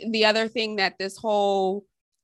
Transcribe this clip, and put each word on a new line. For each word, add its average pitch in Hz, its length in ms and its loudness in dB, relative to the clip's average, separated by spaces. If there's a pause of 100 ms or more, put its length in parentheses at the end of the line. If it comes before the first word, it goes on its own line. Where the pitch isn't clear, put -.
(120)
the 220 140 4
other 220 220 4
thing 220 300 -4
that 190 200 -2
this 190 180 -8
whole 202 680 0 (380)